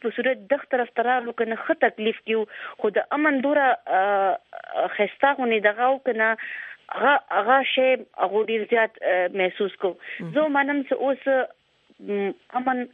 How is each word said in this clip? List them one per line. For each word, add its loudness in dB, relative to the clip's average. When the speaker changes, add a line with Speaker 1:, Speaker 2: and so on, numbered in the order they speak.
Speaker 1:
په -2
صورت 0
دغ 0
طرف 0
ته 0
رالو -2
که -2
نه -4
ښه -2
تکلیف 0
کې 0
وو، 0
خو -2
د 0
امن 2
دوره، 4
اه، 2
ښایسته 0
غوندې 0
دغه 2
وو 2
که -2
نه، 0
هغه، 2
هغه 4
شی 2
هغو 0
ډېر -2
زیات، 2
اه، 0
محسوس -2
کو. -2
Speaker 2:
مهم. -10
Speaker 1:
زه 2
منم 0
چې -4
اوس، -2
م، -4
امن -2